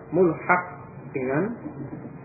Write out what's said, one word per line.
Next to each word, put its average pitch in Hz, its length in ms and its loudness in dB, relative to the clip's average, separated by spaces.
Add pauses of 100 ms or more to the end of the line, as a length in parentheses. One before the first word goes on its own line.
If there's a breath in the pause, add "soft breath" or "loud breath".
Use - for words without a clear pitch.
(140)
mulhaq 175 480 6 (500)
dengan 139 380 0 (760)